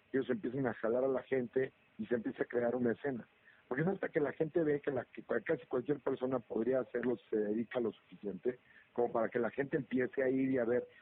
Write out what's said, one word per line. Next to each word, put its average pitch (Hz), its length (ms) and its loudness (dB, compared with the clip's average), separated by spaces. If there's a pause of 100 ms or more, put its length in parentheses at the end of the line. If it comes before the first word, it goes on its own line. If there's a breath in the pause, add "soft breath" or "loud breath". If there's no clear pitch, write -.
(120)
y 135 40 0
ellos 123 140 0
empiezan 127 360 -2
a 110 80 0
jalar 120 300 0
a 135 40 2
la 127 140 0
gente 131 500 -2 (260)
y 107 80 -4
se 233 100 0
empieza - 280 -2
a - 20 -20
crear 120 300 0
una 120 160 2
escena. 123 360 -4 (400 loud breath)
Porque 131 140 0
es 170 60 4
hasta 196 200 -2
que 165 120 2
la 139 120 0
gente 160 300 0
ve 147 180 2
que 147 120 -2
la, 123 140 -2
que - 180 -16
cua-, 117 200 -2
casi 160 220 -2
cualquier 131 340 0
persona 127 380 0
podría 117 420 0
hacerlo 120 360 -2
si - 140 -14
se 113 80 2
dedica 107 420 0
lo 110 120 0
suficiente, 98 680 -6 (320 loud breath)
como 120 200 0
para 113 160 2
que 120 120 -2
la 113 100 0
gente 143 260 -4
empiece 127 460 0
a 131 60 2
ir 131 220 2
y 131 80 2
a 120 60 2
ver, 123 220 0 (160 loud breath)